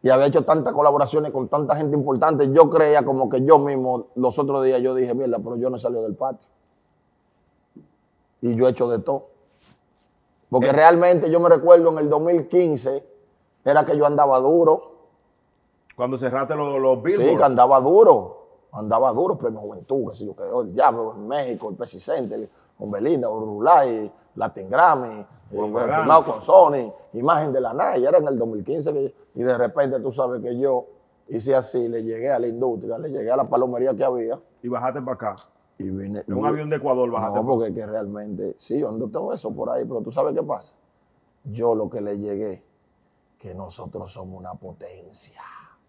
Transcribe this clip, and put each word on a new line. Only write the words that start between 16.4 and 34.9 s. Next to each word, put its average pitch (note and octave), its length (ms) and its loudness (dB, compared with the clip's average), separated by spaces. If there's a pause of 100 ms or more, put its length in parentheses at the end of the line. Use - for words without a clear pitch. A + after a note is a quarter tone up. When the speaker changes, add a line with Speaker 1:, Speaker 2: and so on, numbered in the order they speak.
Speaker 2:
los, C#3+ 260 -4
los C3 180 2
Speaker 1:
Sí, E3+ 180 0
Speaker 2:
Billboard. D3 220 4
Speaker 1:
que D3+ 60 6
andaba C3 360 6
duro, D3 680 6 (260)
andaba A2+ 400 0
duro, E3+ 240 -2
Premio A2+ 240 -6
Juventud, G#2 500 -8
qué - 60 -18
sé G#2+ 100 -14
yo, G2 100 -14
que G2+ 60 -14
el G#2 300 -6
Diablo, A2+ 440 0
en G#2 100 -14
México, B2 440 -6
el F#2 60 -12
Pepsi A2+ 220 -14
Center, A2 500 -8 (300)
con G#2 120 -12
Belinda, A#2+ 400 -2
Urulay, A2 840 0 (220)
Latin G2 340 -10
Grammy, B2+ 580 0 (240)
Speaker 2:
Con G#2 200 -6
Speaker 1:
eh, - 20 -8
Speaker 2:
Grammy. A#2+ 220 -2
Speaker 1:
firmado D#3 300 4
con C#3+ 180 -8
Sony, C#3+ 500 4 (220)
Imagen D3+ 400 -2
de C3 80 -2
la A2+ 100 -6
Naya, C#3+ 380 -2
era F3 80 4
en D3+ 100 0
el C3+ 100 -4
dos A2+ 80 -2
mil G#2+ 160 -8
quince D3+ 300 -6
que, C#3 220 -6 (200)
y - 80 -8
de B2 140 0
repente C3 440 -2
tú B2+ 120 -6
sabes B2 300 -4
que A#2+ 160 -6
yo C3 260 -2 (440)
hice A#2 280 -4
así, B2 320 -4
le A#2 160 -6
llegué A2+ 260 -6
a B2+ 80 0
la A#2+ 80 -4
industria, A2+ 520 -6
le D#3+ 120 -12
llegué A2+ 220 -8
a C3 40 0
la C3+ 120 -2
palomería B2 480 -2
que B2+ 80 -2
había. A#2+ 340 -4 (240)
Speaker 2:
Y A#2+ 60 -10
bajaste B2 320 -6